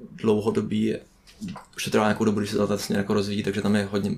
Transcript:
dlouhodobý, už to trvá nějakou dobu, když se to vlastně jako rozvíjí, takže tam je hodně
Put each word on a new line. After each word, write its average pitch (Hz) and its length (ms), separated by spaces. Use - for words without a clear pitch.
dlouhodobý, 107 840
už - 80
to - 60
trvá 110 160
nějakou 107 200
dobu, 104 140
když 104 120
se 110 60
to 101 100
vlastně 104 300
jako 101 160
rozvíjí, 104 300
takže 101 180
tam 98 140
je 104 100
hodně 98 320